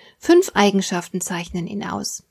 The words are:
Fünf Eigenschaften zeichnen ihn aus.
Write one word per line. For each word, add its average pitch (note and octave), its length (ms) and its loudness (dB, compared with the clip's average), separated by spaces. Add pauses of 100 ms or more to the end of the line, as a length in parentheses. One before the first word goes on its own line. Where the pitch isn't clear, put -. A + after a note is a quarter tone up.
(200)
Fünf F4 340 4
Eigenschaften G3 680 0
zeichnen E3+ 440 -6
ihn G3+ 180 -8
aus. - 460 -8